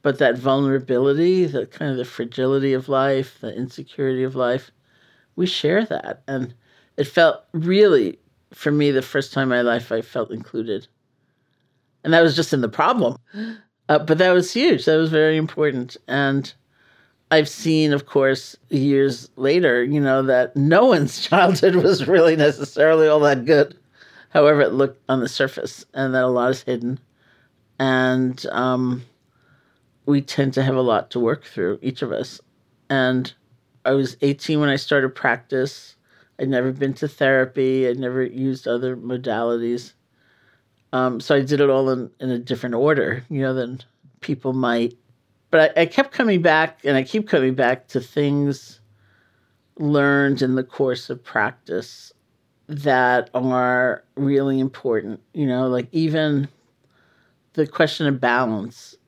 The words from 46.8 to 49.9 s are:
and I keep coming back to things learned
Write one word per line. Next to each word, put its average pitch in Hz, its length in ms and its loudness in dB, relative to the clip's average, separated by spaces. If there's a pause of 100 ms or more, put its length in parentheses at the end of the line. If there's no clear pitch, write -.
and 139 120 2
I 131 60 2
keep 214 260 -4
coming 131 260 2
back 127 340 -2
to 127 120 -4
things 143 800 -4 (960)
learned 139 640 2